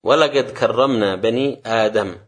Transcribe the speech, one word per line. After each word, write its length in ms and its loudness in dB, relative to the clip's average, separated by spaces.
"ولقد 460 2
كرمنا 640 0
بني 500 -2
آدم" 500 -2